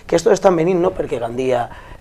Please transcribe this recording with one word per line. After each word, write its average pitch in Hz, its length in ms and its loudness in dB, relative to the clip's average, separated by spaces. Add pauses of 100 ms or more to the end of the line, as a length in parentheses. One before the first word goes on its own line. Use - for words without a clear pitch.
que 170 140 2
estos 190 160 4
estan 180 240 2
venint 175 240 2
no 185 80 0
perquè 147 260 -6
Gandia, 120 460 -2 (360)